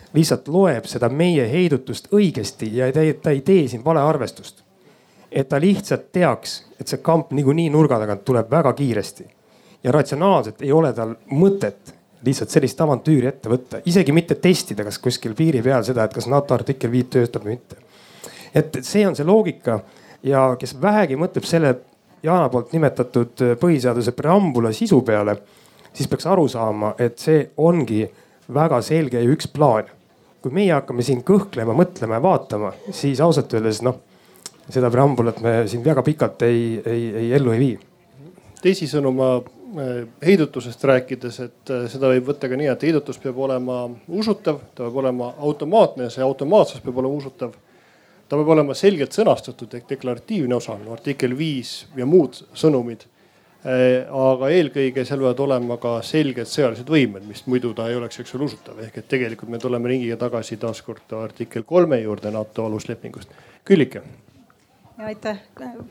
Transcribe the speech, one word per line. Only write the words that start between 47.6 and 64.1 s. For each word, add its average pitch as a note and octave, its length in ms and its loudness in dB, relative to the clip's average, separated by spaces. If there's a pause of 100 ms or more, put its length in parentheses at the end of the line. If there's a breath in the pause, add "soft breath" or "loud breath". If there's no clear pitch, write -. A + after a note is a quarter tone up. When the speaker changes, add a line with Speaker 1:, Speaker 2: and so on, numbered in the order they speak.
Speaker 2:
Ta C#3+ 120 -2
peab D3+ 80 0
olema D3 260 4
selgelt F#3 380 2
sõnastatud C3 640 -2
ehk A#2+ 120 -16
deklaratiivne B2+ 680 -4
osa, A2+ 240 -6
no A2 160 -14
artikkel C3 400 -4
viis C#3 460 -6 (140)
ja B2 120 -4
muud D#3 320 4 (160)
sõnumid. A#2+ 480 0 (600 soft breath)
Äh, B2+ 440 2
aga C3 440 2
eelkõige C3+ 520 0
seal C#3 160 -4
peavad B2+ 240 0
olema B2 360 -2
ka A#2 240 -4
selged C3 440 -2
sõjalised B2 400 -2
võimed, A2+ 400 2
mis - 200 -16
muidu A#2+ 280 0
ta A2+ 160 -6
ei B2 80 -4
oleks, A#2+ 200 -12
eks - 160 -16
ole, C#3 120 -4
usutav. G#2+ 320 -16
Ehk A2 220 -14
et - 100 -20
tegelikult A#2 400 -4
me A#2 80 -10
tuleme B2 320 -4
ringiga A#2+ 280 -4
tagasi A#2 400 -6
taas A2+ 240 -8
kord - 360 -16
artikkel A2+ 480 -10
kolme D#3+ 320 2
juurde G#2+ 320 -6
nato A2 320 -6
aluslepingust. A2+ 680 -10 (320 soft breath)
Küllike. D3 380 2 (960)